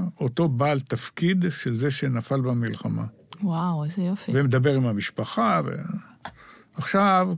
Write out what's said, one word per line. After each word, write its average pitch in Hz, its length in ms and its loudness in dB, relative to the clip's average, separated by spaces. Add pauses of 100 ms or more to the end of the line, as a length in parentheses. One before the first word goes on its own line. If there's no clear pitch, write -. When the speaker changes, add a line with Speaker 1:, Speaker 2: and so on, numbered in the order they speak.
(200)
Speaker 1:
אותו 156 300 0
בעל 139 300 2
תפקיד 170 720 0
של 120 280 -2
זה 139 140 0
שנפל 135 500 -2
במלחמה. 113 640 -2 (360)
Speaker 2:
וואו, 170 420 0
איזה 170 180 -4
יופי. 185 340 -2
Speaker 1:
ומדבר 135 400 4
עם 131 100 2
המשפחה, 110 800 0
ו-, - 100 -6 (1000)
עכשיו, 185 640 2